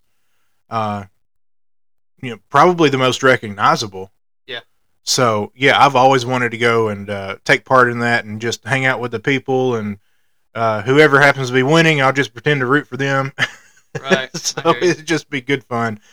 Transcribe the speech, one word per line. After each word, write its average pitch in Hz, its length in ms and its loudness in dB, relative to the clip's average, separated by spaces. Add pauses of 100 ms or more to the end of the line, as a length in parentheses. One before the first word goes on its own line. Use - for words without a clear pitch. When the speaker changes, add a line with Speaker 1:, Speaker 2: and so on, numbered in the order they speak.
(680)
Speaker 1:
Uh, 107 360 -6 (1200)
you 123 80 -10
know, 107 80 -16 (100)
probably 165 400 4
the 131 80 -2
most 127 240 0
recognizable. 110 920 0 (360)
Speaker 2:
Yeah. 120 140 -14 (420)
Speaker 1:
So 110 520 -2
yeah, 127 280 2
I've 135 120 4
always 131 300 4
wanted 123 260 -2
to 117 60 -12
go 113 320 0
and, 101 180 -8
uh, 98 280 -8 (100)
take 139 200 0
part 123 260 4
in 120 80 -6
that 117 260 -2
and 107 160 -12
just 117 220 -6
hang 131 220 -2
out 127 140 0
with 117 120 -8
the 113 80 -6
people 131 560 -2
and, 104 240 -8 (560)
uh, 113 260 -2
whoever 139 400 4
happens 135 280 2
to 123 40 -6
be 131 100 2
winning, 156 380 4
I'll 135 120 2
just 135 200 -4
pretend 143 280 -2
to 127 40 -2
root 135 220 0
for 127 100 -14
them. 139 400 -2
<laughs> 135 60 -2 (580)
Speaker 2:
Right. 131 340 -2
Speaker 1:
So - 300 -10
Speaker 2:
I 165 80 2
hear 170 100 -4
you. 180 80 2
Speaker 1:
it'd 156 140 -6
just 156 240 -4
be 143 100 -6
good 135 240 -6
fun. 117 380 -6 (120)